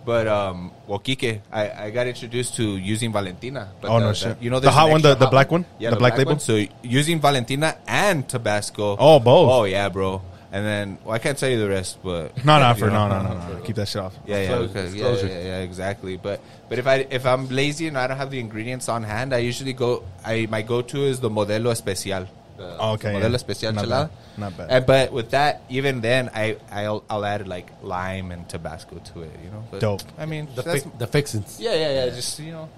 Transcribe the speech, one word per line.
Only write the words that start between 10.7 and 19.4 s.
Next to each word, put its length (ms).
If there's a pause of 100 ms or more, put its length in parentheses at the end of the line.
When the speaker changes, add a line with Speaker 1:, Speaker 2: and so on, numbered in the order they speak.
Speaker 1:
well, 100
I 60
can't 180
tell 120
you 100
the 80
rest, 340
but 440
Speaker 2:
No, 140
no, 100
Speaker 1:
you 60
Speaker 2:
for, 140
Speaker 1:
know. 200
Speaker 2:
no, 120
no, 120
no, 0 (140)
no, 80
no. 100
Keep 100
that 140
shit 120
off. 140 (100)
Speaker 1:
Yeah, 120
yeah, 40
Speaker 3:
Disclosure, 280
Speaker 1:
okay. 100 (180)
Yeah, 140
Speaker 3:
disclosure. 160
Speaker 1:
yeah, 160
yeah, 160
exactly. 580
But, 220 (300)
but 100
if 80
I, 220
if 160
I'm 240
lazy 400
and 80
I 100
don't 80
have 160
the 80
ingredients 480
on 160
hand, 320
I 40
usually 340